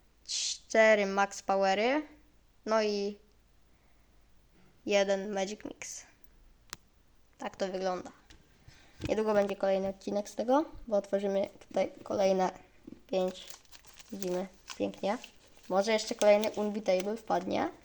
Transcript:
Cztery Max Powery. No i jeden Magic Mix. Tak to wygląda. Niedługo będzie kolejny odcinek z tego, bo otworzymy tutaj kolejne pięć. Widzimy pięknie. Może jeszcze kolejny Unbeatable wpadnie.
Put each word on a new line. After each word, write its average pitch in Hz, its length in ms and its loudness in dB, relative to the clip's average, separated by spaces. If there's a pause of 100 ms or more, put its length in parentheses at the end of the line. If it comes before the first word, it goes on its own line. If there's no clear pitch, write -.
(280)
Cztery - 760 4
Max 196 360 -2
Powery. 202 680 0 (580)
No 220 160 2
i 208 360 -2 (1700)
jeden 202 480 0
Magic 196 320 -6
Mix. - 400 -14 (1300)
Tak - 180 -10
to 196 120 -2
wygląda. 185 440 -4 (1000)
Niedługo 214 240 0
będzie 202 220 2
kolejny 190 320 0
odcinek 202 420 -6
z - 60 -18
tego, 262 300 2 (220)
bo 214 100 2
otworzymy 196 520 0 (180)
tutaj - 240 -2 (120)
kolejne 190 480 2 (560)
pięć. 185 400 -2 (640)
Widzimy 190 360 -6 (300)
pięknie. 202 400 -4 (520)
Może 196 220 2
jeszcze 220 240 -2
kolejny 208 360 6
Unbeatable 208 680 -2
wpadnie. 185 520 -2 (160)